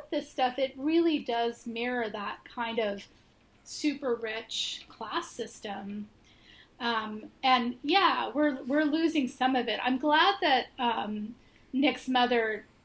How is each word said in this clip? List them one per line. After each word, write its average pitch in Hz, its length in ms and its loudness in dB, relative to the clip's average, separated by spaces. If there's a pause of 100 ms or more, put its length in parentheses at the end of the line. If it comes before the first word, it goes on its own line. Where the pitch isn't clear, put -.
of - 60 -20
this - 220 -2
stuff, 254 260 0
it 269 180 0
really 320 440 2
does 233 480 -2
mirror 240 420 -4
that 208 340 -8
kind 226 360 -4
of 202 240 -2 (600)
super 277 520 -2
rich 220 760 -6
class 240 400 -8
system. 208 760 -8 (720)
Um, 214 460 -4 (180)
and 247 400 4
yeah, 285 500 2
we're, 277 300 2
we're 285 200 2
losing 311 440 2
some 262 280 2
of 240 120 2
it. 214 160 -2
I'm 254 160 0
glad 311 420 4
that, 277 240 4 (140)
um, 226 560 -2 (360)
Nick's 262 360 0
mother 233 580 2 (200)